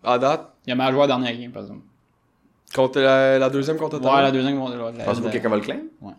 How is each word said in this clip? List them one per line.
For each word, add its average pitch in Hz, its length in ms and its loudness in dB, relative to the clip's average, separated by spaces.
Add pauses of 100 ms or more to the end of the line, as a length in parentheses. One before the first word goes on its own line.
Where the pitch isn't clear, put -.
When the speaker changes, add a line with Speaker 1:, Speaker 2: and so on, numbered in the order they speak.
Speaker 1:
à 123 140 2
date. 143 320 -2 (160)
Speaker 2:
Il 127 60 -8
a 123 40 -2
mal 131 180 2
joué 139 100 4
à 143 40 4
la 131 100 2
dernière 120 220 -4
game, 120 120 -14
par 104 120 -12
exemple. 101 180 -16 (920)
Speaker 1:
Contre 131 280 0
la, 135 360 4
la 131 120 2
deuxième 139 280 -2
contre 151 200 -6
Ottawa ? 135 200 2
Speaker 2:
Ouais, 139 60 6
la 135 80 4
deuxième 135 260 0
contre 127 200 -6
la, 117 140 -8
la, 117 120 -12
Speaker 3:
Pensez-vous 117 220 -2
Speaker 2:
la 117 40 -2
Speaker 3:
que 110 40 -6
quelqu'un 113 160 -2
va 107 80 2
le 104 40 0
claim ? 135 180 -6 (220)
Speaker 2:
Ouais. 101 180 -18